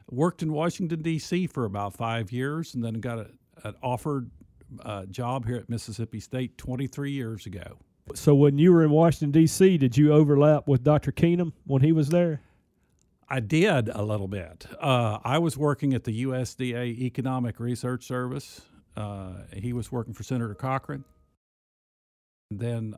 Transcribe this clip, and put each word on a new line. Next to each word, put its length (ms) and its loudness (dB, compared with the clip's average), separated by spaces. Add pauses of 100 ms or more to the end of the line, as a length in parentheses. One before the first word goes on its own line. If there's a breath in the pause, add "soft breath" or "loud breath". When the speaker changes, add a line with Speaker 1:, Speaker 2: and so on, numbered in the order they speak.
Speaker 1:
worked 320 -2
in 120 -2
Washington, 480 -4
D 180 -4
C 280 -4
for 180 -6
about 280 -6
five 380 -4
years, 440 -6
and 80 -4
then 180 -6
got 180 -8
a, 120 -14 (340)
an 180 -12
offered, 480 -4 (520)
uh, 240 -10
job 380 -6
here 120 -6
at 100 -14
Mississippi 540 -8
State 360 -8
twenty-three 540 -8
years 340 -8
ago. 320 -14 (380)
Speaker 2:
So 200 6
when 220 6
you 140 8
were 140 8
in 60 4
Washington, 400 4
D 160 8
C, 300 6
did 200 2
you 160 6
overlap 520 6
with 160 4
Doctor 300 2
Keenum 400 2 (140)
when 160 2
he 100 6
was 160 4
there? 340 0 (920)
Speaker 1:
I 60 -2
did 480 2
a 160 -6
little 240 -4
bit. 400 -12 (100)
Uh, 460 0
I 140 -2
was 200 -2
working 360 0
at 100 -4
the 80 -6
U 240 -4
S 180 -6
D 200 -4
A 100 -6
Economic 800 -6
Research 420 -6
Service. 560 -8 (380)
Uh, 380 -10 (180)
he 180 -8
was 180 -8
working 240 -8
for 100 -14
Senator 300 -4
Cochran. 520 -8 (1400)
Then 480 -6